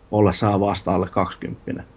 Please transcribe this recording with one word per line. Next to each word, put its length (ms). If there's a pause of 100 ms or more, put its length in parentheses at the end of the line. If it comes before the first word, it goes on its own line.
(100)
ollessaan 500
vasta 340
alle 140
kaksikymppinen. 760 (120)